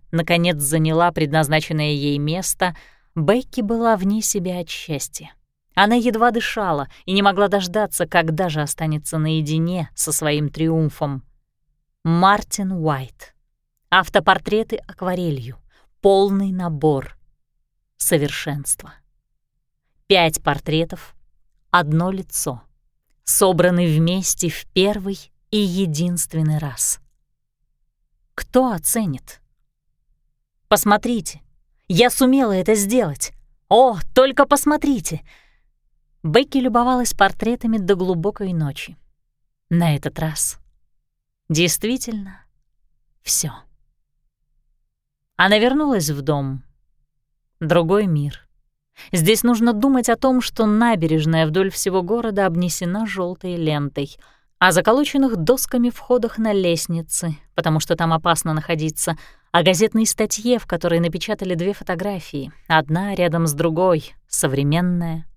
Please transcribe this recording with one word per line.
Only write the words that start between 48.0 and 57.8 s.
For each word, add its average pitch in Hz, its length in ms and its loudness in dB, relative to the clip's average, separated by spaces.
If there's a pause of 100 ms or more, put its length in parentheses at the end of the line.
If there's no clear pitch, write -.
мир. 147 420 -2 (640)
Здесь 185 320 2
нужно 240 300 2
думать 247 360 2
о 226 80 4
том, 262 240 2
что - 240 -2
набережная 165 840 2
вдоль 190 220 0
всего 190 320 -2
города 202 440 -2
обнесена 180 580 -2
желтой 185 520 -6
лентой, 147 600 -4 (440)
о 185 100 6
заколоченных 254 640 2
досками 240 540 2
входах 233 480 -2
на 220 140 0
лестнице, 170 840 -2 (220)
потому 160 240 2